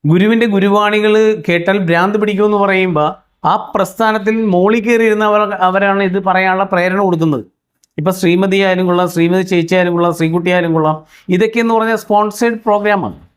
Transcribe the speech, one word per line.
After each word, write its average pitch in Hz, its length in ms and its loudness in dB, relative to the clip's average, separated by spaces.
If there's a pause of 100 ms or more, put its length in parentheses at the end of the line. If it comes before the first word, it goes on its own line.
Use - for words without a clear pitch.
(100)
ഗുരുവിൻ്റെ 214 440 2
ഗുരുവാണികൾ 208 580 2 (340)
കേട്ടാൽ 175 300 0 (120)
ഭ്രാന്ത് 185 320 0
പിടിക്കുമെന്ന് 208 440 0
പറയുമ്പോ 185 420 0 (440)
ആ 190 40 2 (200)
പ്രസ്ഥാനത്തിൽ 214 600 -2 (180)
മോളിൽ 202 320 2
കയറിയിരുന്ന 220 460 2
അവർ, 208 100 2 (280)
അവരാണ് 196 420 0
ഇത് 190 80 -2 (100)
പറയാനുള്ള 190 440 0
പ്രേരണ 185 340 0
കൊടുക്കുന്നത്. 160 360 0 (580)
ഇപ്പൊ 170 100 0 (100)
ശ്രീമതി 190 460 2
ആയാലും 185 240 0
കൊള്ളാം, 180 240 0
ശ്രീമതി 175 380 0
ചേച്ചി 170 240 0
ആയാലും 180 200 2
കൊള്ളാം, 170 220 0
ശ്രീകുട്ടി 165 360 -2
ആയാലും 175 220 0
കൊള്ളാം, 156 200 0 (400)
ഇതൊക്കെ 220 280 0
എന്ന് 226 140 0
പറഞ്ഞാൽ 220 260 0
സ്പോൺസേഡ് 214 540 -2 (100)
പ്രോഗ്രാമാണ്. 202 500 -2 (180)